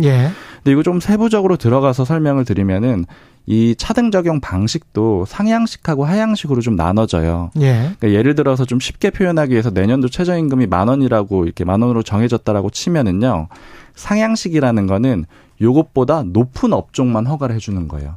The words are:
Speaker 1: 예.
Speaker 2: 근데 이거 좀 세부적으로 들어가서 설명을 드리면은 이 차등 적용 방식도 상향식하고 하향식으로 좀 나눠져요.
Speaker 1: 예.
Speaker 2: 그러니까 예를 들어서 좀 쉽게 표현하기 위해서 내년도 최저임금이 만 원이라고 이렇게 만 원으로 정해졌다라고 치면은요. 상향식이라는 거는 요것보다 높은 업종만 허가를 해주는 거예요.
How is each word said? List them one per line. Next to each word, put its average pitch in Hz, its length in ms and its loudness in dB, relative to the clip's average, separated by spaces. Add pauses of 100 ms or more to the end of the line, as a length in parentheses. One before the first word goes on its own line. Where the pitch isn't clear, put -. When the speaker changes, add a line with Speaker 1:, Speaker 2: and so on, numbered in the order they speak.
Speaker 1:
예. 135 280 2 (260)
Speaker 2:
근데 135 160 0
이거 143 100 4
좀 180 180 0
세부적으로 208 560 0
들어가서 131 500 0
설명을 143 400 0
드리면은 98 580 -2 (420)
이 113 300 2
차등 233 340 -2
적용 170 300 0
방식도 104 840 -2
상향식하고 208 800 -2
하향식으로 190 560 0
좀 113 140 0
나눠져요. 85 760 0 (100)
Speaker 1:
예. 135 380 2
Speaker 2:
그러니까 107 140 2
예를 123 220 4
들어서 135 300 2
좀 123 160 -2
쉽게 - 300 -4
표현하기 160 420 0
위해서 117 160 2
내년도 110 400 0
최저임금이 156 580 0
만 90 220 0
원이라고 110 560 0
이렇게 85 220 -4
만 98 160 0
원으로 120 200 0
정해졌다라고 107 680 -2
치면은요. 107 800 -2 (480)
상향식이라는 165 880 0
거는 98 400 0 (340)
요것보다 135 640 2
높은 123 480 0
업종만 120 540 -2
허가를 139 280 -4
해주는 98 320 -6
거예요. 73 300 -10